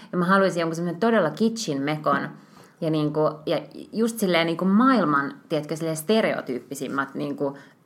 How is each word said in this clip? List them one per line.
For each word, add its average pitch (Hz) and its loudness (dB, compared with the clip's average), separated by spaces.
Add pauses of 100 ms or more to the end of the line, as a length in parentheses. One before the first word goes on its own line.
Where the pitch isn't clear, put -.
(120)
Ja 180 -2
mä 175 2
haluaisin 185 2
jonkun 165 -2
semmonen 170 -4
todella 214 4
kitschin 165 -2
mekon. 143 0 (520)
Ja, 160 0
niinku, 151 0 (260)
ja 160 0 (340)
just 226 -2
silleen 170 2
niinku 165 -2
maailman, 190 4 (140)
tiedätkö, 151 -2
silleen 160 -4
stereotyyppisimmat 139 -2
niinku 143 -4 (280)